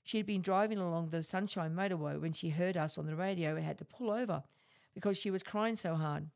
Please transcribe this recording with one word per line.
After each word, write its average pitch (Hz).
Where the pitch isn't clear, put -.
She -
had 208
been 202
driving 202
along 165
the 165
Sunshine 185
Motorway 160
when 160
she 165
heard 180
us 156
on 151
the 156
radio 170
and 160
had 156
to 156
pull 233
over 208
because 202
she 196
was 185
crying 220
so 170
hard. 156